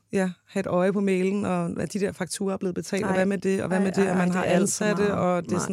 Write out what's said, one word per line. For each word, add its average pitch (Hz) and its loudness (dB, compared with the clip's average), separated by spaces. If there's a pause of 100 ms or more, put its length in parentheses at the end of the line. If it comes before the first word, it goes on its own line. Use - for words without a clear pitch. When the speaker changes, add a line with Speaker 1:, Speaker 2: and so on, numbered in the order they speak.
(120)
Speaker 1:
ja, 190 2 (180)
have - -6
et 190 -2
øje 180 2
på 208 0
mailen, 190 0
og 175 -2
at - -6
de 208 -2
der 185 0
fakturer 190 -4
er 190 -6
blevet 180 -4
betalt, 180 -4
og - -2
Speaker 2:
Ej. 185 2
Speaker 1:
hvad 185 4
med 196 0
det, 190 0
og - -2
hvad 180 0
Speaker 2:
Ej, 196 4
Speaker 1:
med 190 0
det, 196 4
Speaker 2:
ej, 190 0
Speaker 1:
og 185 2
man 180 2
Speaker 2:
det 180 0
Speaker 1:
har 185 0
Speaker 2:
er - 0
alt - 4
for 180 4 (240)
Speaker 1:
ansatte, 208 2
Speaker 2:
meget. 202 0
Speaker 1:
og 180 0
det - -6
er - 0
Speaker 2:
Nej. 180 0 (120)